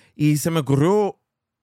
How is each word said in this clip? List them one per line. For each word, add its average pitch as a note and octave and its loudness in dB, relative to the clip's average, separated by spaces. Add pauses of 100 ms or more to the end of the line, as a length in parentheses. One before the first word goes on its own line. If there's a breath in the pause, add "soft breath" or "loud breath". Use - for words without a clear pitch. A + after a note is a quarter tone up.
(160 soft breath)
Y D3+ 0
se E3+ -4
me E3 -2
ocurrió D#3+ 0 (460)